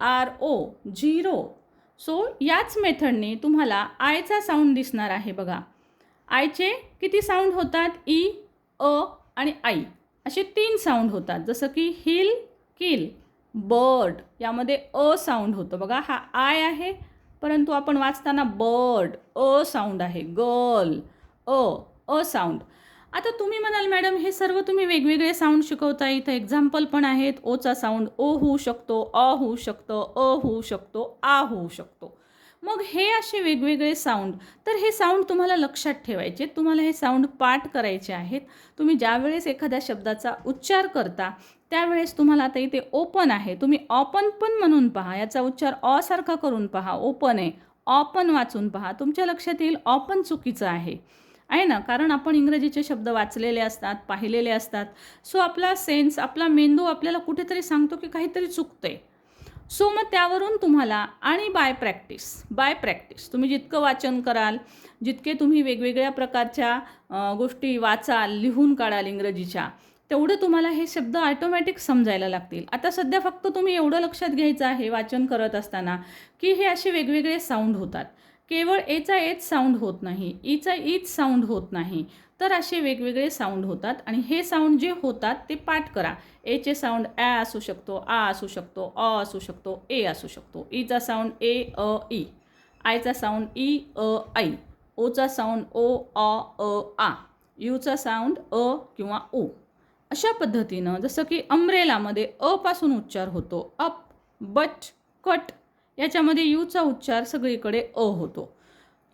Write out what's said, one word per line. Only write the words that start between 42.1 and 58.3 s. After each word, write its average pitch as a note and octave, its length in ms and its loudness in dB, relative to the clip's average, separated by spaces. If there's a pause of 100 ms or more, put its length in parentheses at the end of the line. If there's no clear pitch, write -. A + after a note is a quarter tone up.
तुम्हाला D4 260 6
आता C4 140 -2
इथे C4 220 -2 (120)
ओपन E4+ 380 2
आहे, G3+ 240 0
तुम्ही C4+ 240 4 (120)
ओपन C#4 400 2
पण G#4 280 -2
म्हणून D#4 300 6
पहा, F#3 280 -4
याचा A3 240 -2
उच्चार C4 420 0
अ C4+ 200 4
सारखा F4 320 -2
करून B3+ 320 -2
पहा, F#3+ 260 -4
ओपन B3+ 460 0
आहे, F3 140 -2 (340)
ओपन D4 440 4
वाचून A#3+ 380 2
पहा, F#3+ 240 -6
तुमच्या D4 340 -2
लक्षात E4+ 360 -2
येईल D#4+ 140 2 (100)
ओपन C#4 360 2
चुकीचं A3 440 -4
आहे, E3+ 600 -8 (220)
आहे E4 160 4
ना? C4+ 140 4
कारण B3+ 320 0
आपण D4+ 240 2
इंग्रजीचे D4 480 2
शब्द A#3 260 -4
वाचलेले A3+ 520 0
असतात, A3 340 -4 (140)
पाहिलेले A3 420 -2
असतात. G#3+ 360 -4 (460)
So, F#4+ 80 4
आपला F4+ 340 2
सेन्स, D4 440 2
आपला D#4+ 300 0
मेंदू D4 360 6
आपल्याला E4 340 -2
कुठेतरी F4 440 -4
सांगतो D4+ 340 2
की E4+ 120 -10
काहीतरी E4+ 380 -4